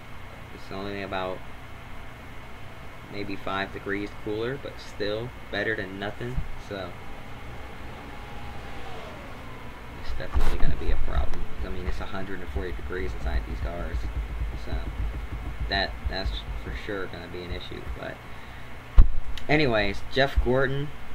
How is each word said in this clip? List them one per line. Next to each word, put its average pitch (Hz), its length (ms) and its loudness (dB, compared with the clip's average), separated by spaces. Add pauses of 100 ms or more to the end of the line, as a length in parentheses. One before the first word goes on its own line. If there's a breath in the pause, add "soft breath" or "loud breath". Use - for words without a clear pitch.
(540)
It's - 180 -12
only 101 300 -6
about 92 360 -4 (1700)
maybe 98 240 -6
five 98 380 -4
degrees 101 360 -4 (140)
cooler, 113 380 -4
but - 180 -10
still 107 500 -6 (220)
better 104 240 -2
than 98 240 -8
nothing. 120 360 -6 (340)
So 92 220 -8 (3000)
it's - 100 0
definitely - 480 6
gonna - 160 12
be - 160 4
a - 60 10 (100)
problem. - 340 6 (240)
I 92 40 -2
mean, 92 180 -2
it's - 140 0
a 95 40 -2
hundred 98 340 -4
and 87 100 -6
forty 90 240 -4
degrees 92 440 -4
inside - 300 0
these - 140 -6
cars, 85 360 -4 (640)
so - 100 -2 (960)
that, 98 220 0 (160)
that's 95 240 -2 (320)
for 104 100 -6 (120)
sure 95 220 -4
gonna 87 220 -10
be 90 120 -8
an 87 100 -8
issue. - 300 -8 (180)
But - 160 -8 (1300 loud breath)
anyways, 127 540 4 (100)
Jeff 139 320 4
Gordon 135 440 2 (280)